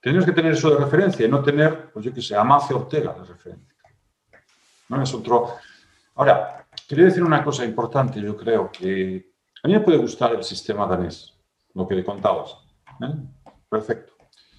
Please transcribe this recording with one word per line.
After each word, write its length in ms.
Tendríamos 240
que 100
tener 160
eso 180
de 80
referencia 480
y 40
no 120
tener, 500
pues 120
yo 100
qué 80
sé, 140
Amancio 400
Ortega 380
de 100
referencia. 520
¿No? 120
Es 120
otro. 420
Ahora, 520
quería 180
decir 180
una 200
cosa 200
importante, 580
yo 140
creo 360
que 640
a 40
mí 60
me 60
puede 180
gustar 380
el 80
sistema 420
danés, 480
lo 140
que 80
le 100
contabas, 500
¿eh? 500
Perfecto. 460